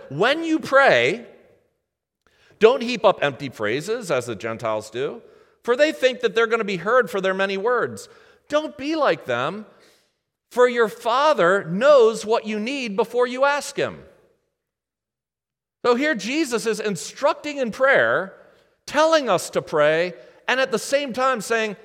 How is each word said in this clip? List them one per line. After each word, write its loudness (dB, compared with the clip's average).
"When 0
you -2
pray, 4
don't 6
heap -4
up 4
empty -4
phrases -4
as -2
the -6
Gentiles -6
do, -8
for 0
they 2
think -2
that -2
they're 2
gonna -2
be -4
heard 0
for -4
their -2
many -2
words. -4
Don't -4
be -6
like 0
them, -4
for 4
your 2
Father 2
knows 4
what -2
you -4
need -6
before 0
you -2
ask -2
him." -6
So 2
here -2
Jesus -4
is -2
instructing -4
in -4
prayer, 2
telling 2
us 0
to -2
pray, 0
and 0
at 0
the -2
same -2
time 0
saying, -2